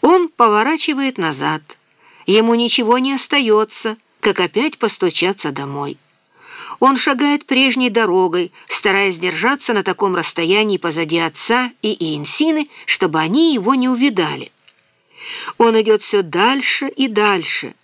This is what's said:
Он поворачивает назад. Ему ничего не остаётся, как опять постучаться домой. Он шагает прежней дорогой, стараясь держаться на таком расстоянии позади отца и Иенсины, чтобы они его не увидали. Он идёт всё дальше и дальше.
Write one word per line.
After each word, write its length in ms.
Он 300
поворачивает 880
назад. 420
Ему 300
ничего 420
не 160
остаётся, 880
как 200
опять 380
постучаться 760
домой. 460
Он 160
шагает 480
прежней 460
дорогой, 600
стараясь 520
держаться 560
на 80
таком 320
расстоянии 640
позади 400
отца 520
и 100
Иенсины, 760
чтобы 340
они 320
его 220
не 160
увидали. 600
Он 200
идёт 240
всё 200
дальше 680
и 200
дальше. 760